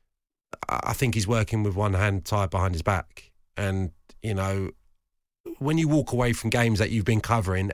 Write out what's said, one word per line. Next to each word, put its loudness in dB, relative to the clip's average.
I, -2
I -2
think 0
he's 0
working 0
with -2
one 0
hand 0
tied 0
behind 0
his -4
back. -4
And, -2
you -4
know, -2
when 2
you 4
walk 2
away 2
from -2
games 4
that 2
you've 0
been 4
covering 0